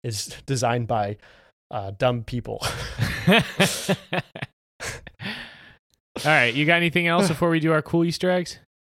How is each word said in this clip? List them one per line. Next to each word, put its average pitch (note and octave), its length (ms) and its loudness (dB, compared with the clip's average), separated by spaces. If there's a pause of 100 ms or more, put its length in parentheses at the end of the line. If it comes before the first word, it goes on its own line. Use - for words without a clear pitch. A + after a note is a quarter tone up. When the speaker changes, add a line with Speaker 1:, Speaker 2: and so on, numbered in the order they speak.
Speaker 1:
is - 340 -8 (100)
designed A#2+ 420 0
by, G#2 280 -2 (540)
uh, G2 260 -8
dumb B2 280 0
people. A2+ 420 -8
<laughs> - 60 -4 (560)
Speaker 2:
<laughs> F#3 40 8 (3000)
All D3 60 4
right, B2 240 4
you D3 120 2
got E3+ 100 4
anything E3+ 300 2
else F3 220 4
before E3+ 220 2
we E3 80 4
do D#3+ 140 2
our D3+ 100 4
cool E3+ 220 0
Easter F3 260 0
eggs? F3+ 280 -2 (340)